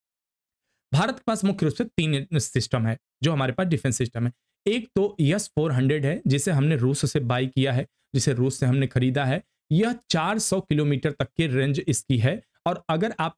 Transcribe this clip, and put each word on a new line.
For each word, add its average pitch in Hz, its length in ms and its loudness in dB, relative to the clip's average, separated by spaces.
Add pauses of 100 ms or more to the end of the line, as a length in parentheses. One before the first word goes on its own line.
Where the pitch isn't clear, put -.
(920)
भारत 220 220 2
के - 120 -20
पास 220 160 -2
मुख्य 196 220 0
रूप 147 100 0
से 240 80 0
तीन 156 500 -2
सिस्टम 123 540 -2
है 113 100 -2 (260)
जो 160 80 2
हमारे 139 220 0
पास 185 140 -2
डिफेंस 139 300 0
सिस्टम 120 280 -2
है। 123 60 -2 (360)
एक 226 280 -2
तो 202 260 0
एस 175 260 2
फ़ोर 156 240 -2
हंड्रेड 135 340 0
है 156 220 -2
जिसे 143 240 0
हमने 151 240 2
रूस 131 360 0
से 151 80 0
बाय 127 280 -2
किया 131 260 0
है, 127 140 -2 (280)
जिसे 135 180 2
रूस 127 260 0
से 135 60 0
हमने 131 220 2
खरीदा 131 380 0
है। 143 180 -2 (280)
यह 226 280 2 (120)
चार 185 280 0
सौ 190 220 -2
किलोमीटर 147 500 0
तक 113 160 -4 (100)
की 165 100 2
रेंज 135 400 0
इसकी 131 300 0
है। 135 260 2 (220)
और - 240 -4
अगर 170 300 0
आप 165 180 -4